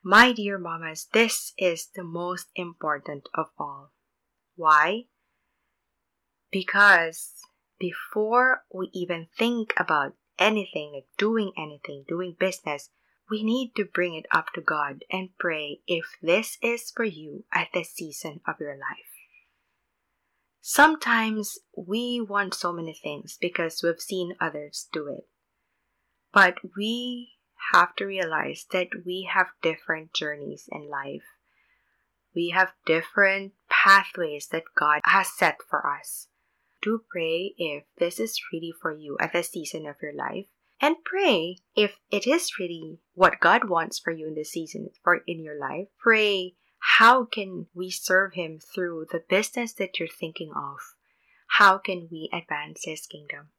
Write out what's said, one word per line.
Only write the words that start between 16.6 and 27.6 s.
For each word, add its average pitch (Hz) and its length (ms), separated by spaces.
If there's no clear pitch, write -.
is 233 280
for 233 140
you 156 480
at - 220
this 170 180
season 156 560
of 156 100
your 147 140
life. - 400
Sometimes 226 960
we 240 440
want 202 340
so 175 180
many 165 220
things 147 440
because 170 440
we've 170 180
seen 180 400
others 147 520
do 151 160
it. - 200
But 185 240
we 240 560